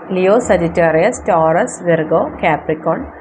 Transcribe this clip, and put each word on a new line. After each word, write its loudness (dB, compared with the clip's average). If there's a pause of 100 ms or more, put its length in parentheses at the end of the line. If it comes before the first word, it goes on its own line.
(140)
ലിയോ, 4
സജിറ്റേറിയസ്, 2
ടോറസ്, 2 (100)
വിർഗോ, 0 (200)
കാപ്രിക്കോൺ, -2 (200)